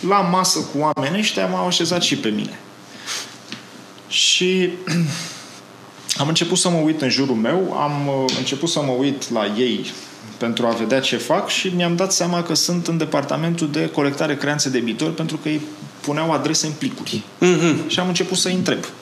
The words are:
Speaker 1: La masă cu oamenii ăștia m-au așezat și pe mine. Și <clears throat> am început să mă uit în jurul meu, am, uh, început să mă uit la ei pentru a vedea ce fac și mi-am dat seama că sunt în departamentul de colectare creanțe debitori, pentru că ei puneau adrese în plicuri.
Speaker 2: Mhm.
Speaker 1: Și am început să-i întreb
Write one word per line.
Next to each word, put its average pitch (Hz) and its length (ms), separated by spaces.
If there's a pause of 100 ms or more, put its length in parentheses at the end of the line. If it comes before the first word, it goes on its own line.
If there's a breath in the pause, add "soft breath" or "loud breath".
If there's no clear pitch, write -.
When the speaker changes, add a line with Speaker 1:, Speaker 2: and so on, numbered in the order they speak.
Speaker 1:
La 196 140
masă 175 380
cu 139 180 (180)
oamenii 143 240
ăștia 196 280
m-au 185 200
așezat 175 340
și 147 160
pe 113 120
mine. 107 300 (1500 loud breath)
Și 185 640 (680 loud breath)
<clears throat> - 840
am 143 60
început 170 300
să 180 120
mă 175 80
uit 156 240
în 131 80
jurul 127 260
meu, 139 440
am, 143 280
uh, 135 300
început 135 320
să 165 120
mă 135 180
uit 131 340
la 107 120 (120)
ei 117 340 (460)
pentru 117 280
a 117 40
vedea 113 300
ce 123 180
fac 170 320
și - 260
mi-am 170 200
dat 190 180
seama 175 300
că 170 100
sunt 170 340
în 165 100
departamentul 151 760
de 160 180
colectare 143 480
creanțe 143 320
debitori, 123 440
pentru 160 240
că 151 120
ei 151 120 (400)
puneau 156 300
adrese 147 340
în 156 120
plicuri. - 440 (160)
Speaker 2:
Mhm. 165 520
Speaker 1:
Și - 100
am 180 80
început 180 300
să-i 185 160
întreb 151 300 (180)